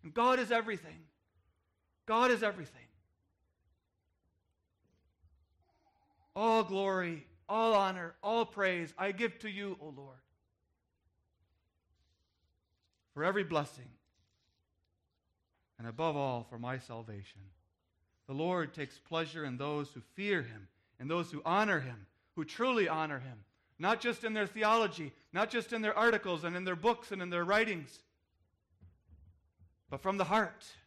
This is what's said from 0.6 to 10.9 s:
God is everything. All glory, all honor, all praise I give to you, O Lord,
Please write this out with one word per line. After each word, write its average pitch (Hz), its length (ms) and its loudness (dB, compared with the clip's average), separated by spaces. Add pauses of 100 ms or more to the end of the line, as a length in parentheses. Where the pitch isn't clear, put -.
God 247 260 6
is 226 120 4
everything. 185 380 -4 (3500)
All 226 280 4
glory, 185 640 0 (240)
all 226 240 4
honor, 185 500 2
all 226 220 2
praise 185 520 0
I 196 140 -2
give 196 280 -2
to 214 100 -8
you, 196 320 -6
O 151 80 -14
Lord, 135 320 -18 (3000)